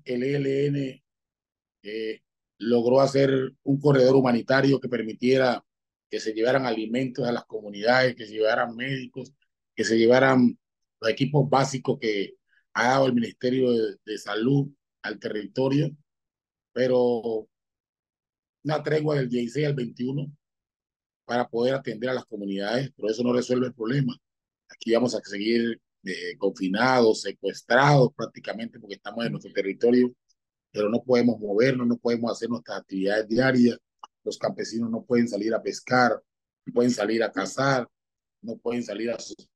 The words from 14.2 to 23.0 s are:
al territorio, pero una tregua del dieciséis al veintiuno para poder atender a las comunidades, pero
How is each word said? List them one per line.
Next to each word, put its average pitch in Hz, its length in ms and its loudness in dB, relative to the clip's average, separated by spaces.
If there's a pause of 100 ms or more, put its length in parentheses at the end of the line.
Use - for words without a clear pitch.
al 104 160 -10
territorio, 131 760 -4 (760)
pero 120 760 0 (1160)
una 147 180 -2
tregua 151 360 0
del 123 120 -2
dieciséis 123 380 -2
al 143 80 -2
veintiuno 127 600 -6 (880)
para 120 220 -2
poder 123 280 0
atender 113 340 -6
a 127 60 -2
las - 100 -6
comunidades, 101 720 -4
pero 104 160 -2